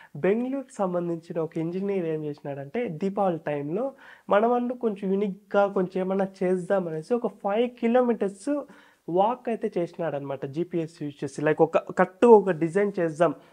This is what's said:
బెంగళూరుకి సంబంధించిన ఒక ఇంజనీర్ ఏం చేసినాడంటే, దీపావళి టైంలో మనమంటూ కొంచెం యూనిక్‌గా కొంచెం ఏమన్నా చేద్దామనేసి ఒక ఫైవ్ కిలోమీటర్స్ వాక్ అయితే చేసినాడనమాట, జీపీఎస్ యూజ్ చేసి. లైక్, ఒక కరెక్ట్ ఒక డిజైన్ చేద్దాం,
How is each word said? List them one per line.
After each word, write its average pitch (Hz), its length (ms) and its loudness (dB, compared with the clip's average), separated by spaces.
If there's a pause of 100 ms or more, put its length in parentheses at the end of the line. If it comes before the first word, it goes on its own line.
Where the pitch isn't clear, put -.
(160)
బెంగళూరుకి 247 580 -2
సంబంధించిన 175 680 -4
ఒక 160 180 -6
ఇంజనీర్ 185 480 -2
ఏం 156 180 -4
చేసినాడంటే, 143 580 -8 (120)
దీపావళి 196 500 -2
టైంలో 147 400 -4 (440)
మనమంటూ 240 480 2
కొంచెం 208 340 -4
యూనిక్‌గా 196 580 0
కొంచెం 190 320 -2
ఏమన్నా 190 340 0
చేద్దామనేసి 180 800 -2
ఒక 233 220 -2
ఫైవ్ 214 300 0 (100)
కిలోమీటర్స్ 233 720 0 (580)
వాక్ 208 400 2
అయితే 220 220 -4
చేసినాడనమాట, 143 760 -4
జీపీఎస్ 165 520 -6
యూజ్ 147 180 -8
చేసి. - 260 -8
లైక్, 156 200 2
ఒక - 160 4 (120)
కరెక్ట్ - 380 2
ఒక 202 280 10
డిజైన్ 175 360 0
చేద్దాం, 165 400 2 (200)